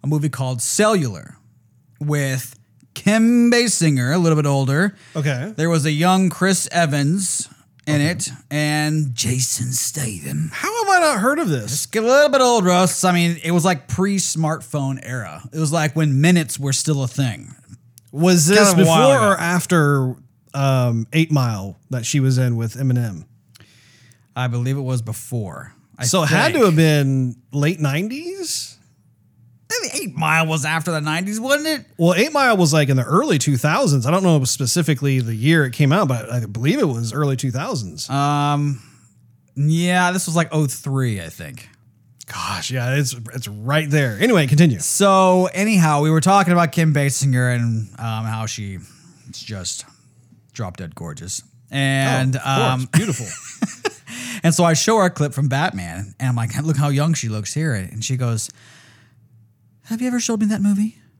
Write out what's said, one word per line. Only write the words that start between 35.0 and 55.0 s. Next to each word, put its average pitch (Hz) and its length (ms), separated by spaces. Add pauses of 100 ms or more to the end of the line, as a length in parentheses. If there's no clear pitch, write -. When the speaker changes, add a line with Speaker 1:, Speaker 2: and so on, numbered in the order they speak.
Speaker 2:
the 113 160
year 143 300
it 123 80
came 143 200
out, 190 140
but 113 240
I 120 160
believe 135 320
it 202 80
was 117 260
early 139 220
two 127 160
thousands. 156 580
Speaker 1:
Um, 143 720 (760)
yeah, 175 560
this 180 140
was, 165 100
like, 170 160
oh 156 140
three, 127 560
I 82 80
think. - 400 (600)
Speaker 2:
Gosh, - 400
yeah, 127 240
it's, 135 200 (180)
it's 123 140
right 135 420
there. 139 320
Anyway, 196 260
continue. 147 320
Speaker 1:
So 190 720
anyhow, 170 500
we 156 100
were 160 100
talking 190 320
about 175 180
Kim 160 220
Basinger 135 640
and, 113 340 (100)
um, 113 260
how 110 200
she 98 320 (520)
is - 100
just 95 440 (680)
drop 95 240
dead 85 180
gorgeous. 82 460 (300)
And, 135 640
Speaker 2:
Oh, - 40
of - 40
course. 135 140 (260)
Speaker 1:
um, - 100
Speaker 2:
Beautiful. 202 320 (1120)
Speaker 1:
<laughs> 202 80
and 165 100
so 175 100
I 165 100
show 220 260
her 185 60